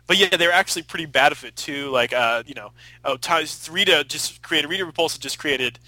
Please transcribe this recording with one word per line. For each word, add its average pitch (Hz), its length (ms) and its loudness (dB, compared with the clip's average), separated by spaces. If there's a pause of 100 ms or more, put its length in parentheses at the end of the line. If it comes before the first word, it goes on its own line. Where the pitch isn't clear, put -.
but 185 120 2
yeah, 190 180 4
they 170 100 4
were 175 80 4
actually 180 300 2
pretty 165 240 -8
bad 135 240 4
at 139 120 -10
it, 120 120 -16
too. 143 340 -6
Like, 120 240 0
uh, 117 320 2
you - 80 -16
know, 104 180 -16 (320)
oh, 135 140 -2
Ty-, 160 280 0 (260)
Rita 175 320 2
just - 400 -8
created, 151 260 -2
Rita 190 160 -4
Repulsa 160 340 -4
just - 200 -8
created, 131 480 -2